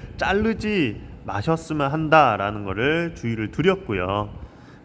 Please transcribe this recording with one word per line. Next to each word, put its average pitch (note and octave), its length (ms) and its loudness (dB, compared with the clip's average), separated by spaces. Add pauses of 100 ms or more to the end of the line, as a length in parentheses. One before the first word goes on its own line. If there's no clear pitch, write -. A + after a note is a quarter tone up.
(180)
자르지 G3 840 0 (240)
마셨으면 C#3+ 680 -2
한다라는 A#2+ 760 4
거를 D3+ 480 0
주의를 A2 380 -4
드렸고요. G#2 800 0 (560)